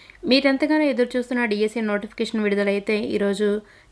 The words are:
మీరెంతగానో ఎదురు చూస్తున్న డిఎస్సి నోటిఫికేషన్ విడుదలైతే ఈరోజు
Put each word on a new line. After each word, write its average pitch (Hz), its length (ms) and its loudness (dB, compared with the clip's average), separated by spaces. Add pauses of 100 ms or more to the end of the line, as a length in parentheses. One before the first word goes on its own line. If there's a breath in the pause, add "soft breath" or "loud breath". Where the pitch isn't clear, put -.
(240 loud breath)
మీరెంతగానో 277 600 2
ఎదురు 247 320 0
చూస్తున్న 247 280 -2
డిఎస్సి 214 360 -2
నోటిఫికేషన్ 214 600 -4
విడుదలైతే 202 580 0
ఈరోజు 208 640 0 (320 soft breath)